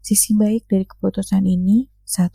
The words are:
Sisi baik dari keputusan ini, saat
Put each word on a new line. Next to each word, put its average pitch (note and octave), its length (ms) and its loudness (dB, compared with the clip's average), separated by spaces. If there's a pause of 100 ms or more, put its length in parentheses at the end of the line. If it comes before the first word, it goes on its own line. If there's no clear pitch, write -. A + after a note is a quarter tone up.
Sisi - 320 -2
baik G#3+ 320 0
dari F#3+ 240 -2
keputusan F#3+ 560 -4
ini, F#3 560 0
saat - 340 -4